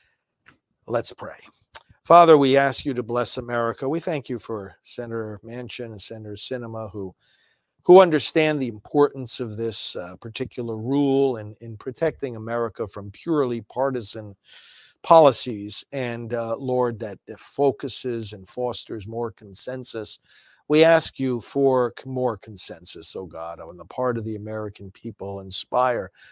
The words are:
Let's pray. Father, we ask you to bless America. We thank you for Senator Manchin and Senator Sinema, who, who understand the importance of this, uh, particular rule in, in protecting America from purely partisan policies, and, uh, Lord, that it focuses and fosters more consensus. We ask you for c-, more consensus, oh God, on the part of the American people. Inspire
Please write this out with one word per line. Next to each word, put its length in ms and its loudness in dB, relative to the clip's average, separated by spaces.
Let's 260 -4
pray. 240 -14
Father, 300 10
we 180 4
ask 300 2
you 80 -2
to 80 -4
bless 340 -2
America. 500 -4
We 140 -2
thank 300 -6
you 80 -6
for 440 -10
Senator 640 -8
Manchin 460 -12
and 100 -14
Senator 360 -10
Sinema, 540 -8
who, 240 -10
who 160 12
understand 580 4
the 100 -2
importance 720 -2
of 180 -6
this, 360 -4
uh, 220 -12
particular 640 -8
rule 580 2
in, 240 -12
in 160 -12
protecting 600 -4
America 520 -4
from 220 -14
purely 500 -2
partisan 760 -6
policies, 880 4
and, 400 -6
uh, 240 -4
Lord, 440 0
that 260 -8
it 120 -14
focuses 920 -2
and 160 -16
fosters 580 -8
more 240 -6
consensus. 880 -10
We 160 6
ask 360 4
you 220 -2
for 560 2
c-, 100 -14
more 300 -2
consensus, 800 -10
oh 100 -8
God, 340 -12
on 160 -16
the 80 -18
part 320 -2
of 80 -6
the 120 -6
American 560 -10
people. 480 -12
Inspire 680 -2